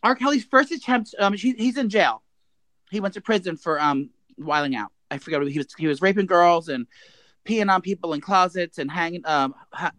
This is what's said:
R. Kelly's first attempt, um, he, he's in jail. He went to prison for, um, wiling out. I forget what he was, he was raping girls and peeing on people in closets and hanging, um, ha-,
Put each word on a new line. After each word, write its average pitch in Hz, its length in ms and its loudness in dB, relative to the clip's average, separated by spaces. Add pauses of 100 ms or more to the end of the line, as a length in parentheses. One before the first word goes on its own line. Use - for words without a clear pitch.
R. 247 120 4
Kelly's 262 280 -2
first 277 280 2
attempt, 247 480 -4
um, 202 140 2
he, 214 200 -2
he's 233 240 -2
in 254 120 -2
jail. 160 340 2 (680)
He 202 100 -6
went 196 140 -4
to 202 80 -14
prison 185 340 -2
for, 156 240 -4
um, 143 300 0 (280)
wiling 147 380 -2
out. 104 160 -8 (180)
I 143 100 -8
forget 156 200 -4
what 139 120 -2
he 147 60 -4
was, 139 100 -4 (100)
he 160 100 -2
was 143 140 -2
raping 190 240 2
girls 175 420 4
and 127 200 -6 (580)
peeing 208 280 0
on 185 80 2
people 180 320 -4
in 147 80 -4
closets 180 560 0
and 143 140 -6
hanging, 170 340 -4
um, 143 280 0 (180)
ha-, 180 280 -6